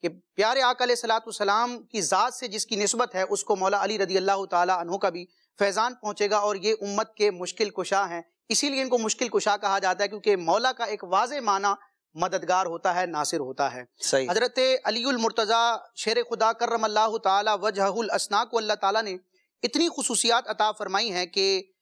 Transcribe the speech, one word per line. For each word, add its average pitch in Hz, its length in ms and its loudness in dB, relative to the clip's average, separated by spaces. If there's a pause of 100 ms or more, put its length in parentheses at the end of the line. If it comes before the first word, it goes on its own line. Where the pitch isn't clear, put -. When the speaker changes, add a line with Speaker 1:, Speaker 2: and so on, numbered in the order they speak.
Speaker 1:
कि 170 60 -4
प्यारे 220 540 -2
आका 247 240 2
अलैहिस्सलातु 233 440 0
वस्सलाम 220 480 0
की 208 240 -8
ज़ात 196 320 2
से - 140 -10
जिसकी 202 280 -6
निस्बत 214 400 -2
है 185 80 0
उसको 196 320 0
मौला 190 220 2
अली 202 200 -2
रदी 185 180 0
अल्लाह 190 300 2
ताला 180 280 2
अन्हु 175 240 -2
का 190 120 0
भी 175 180 -10 (320)
फैजान 202 340 0
पहुंचेगा 208 460 0
और 208 180 0
ये 208 160 0
उम्मत 202 440 -2
के 208 140 2
मुश्किल 180 380 -4
कुशा 190 340 0
हैं। 170 280 -8 (200)
इसीलिए 269 300 0
इनको 247 160 0
मुश्किल 226 320 -2
कुशा 202 280 2
कहा 196 220 0
जाता 185 240 0
है 202 40 0
क्योंकि 202 280 2
मौला 190 360 2
का 240 140 -4
एक 208 180 -6
वाज़े 226 380 0
माना 202 360 2 (400)
मददगार 180 480 0
होता 170 260 -2
है, 180 160 0
नासिर 156 320 -2
होता 131 280 -2
है। 123 200 -8 (140)
Speaker 2:
सही। 131 260 0
Speaker 1:
हजरत 254 580 2
अलीउल 233 320 0
मुर्तजा 226 800 0
शेर 233 260 0
खुदा 220 300 0
कर्रमल्लाहु 220 640 0
ताला 208 380 2
वजहुल 196 520 0
असना 202 360 0
को 226 140 -2
अल्लाह 214 180 0
ताला 202 260 2
ने 185 180 -6 (440)
इतनी 302 240 2
खुसूसियात 240 600 0
अता 214 240 0
फरमाई 208 380 -4
हैं 180 180 -4
कि 190 540 -2